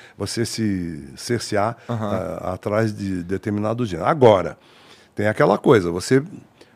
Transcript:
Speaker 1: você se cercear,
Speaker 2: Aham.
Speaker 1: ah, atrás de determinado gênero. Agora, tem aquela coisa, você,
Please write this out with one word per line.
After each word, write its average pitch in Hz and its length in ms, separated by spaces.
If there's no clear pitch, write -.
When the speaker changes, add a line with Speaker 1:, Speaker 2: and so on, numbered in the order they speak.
Speaker 1:
você 104 300
se 90 580
cercear, 110 600
Speaker 2:
Aham. 110 180
Speaker 1:
ah, 92 140
atrás 107 420
de 95 280
determinado 104 600
gênero. 92 240
Agora, 110 520
tem 104 120
aquela 156 300
coisa, 104 320
você, 127 320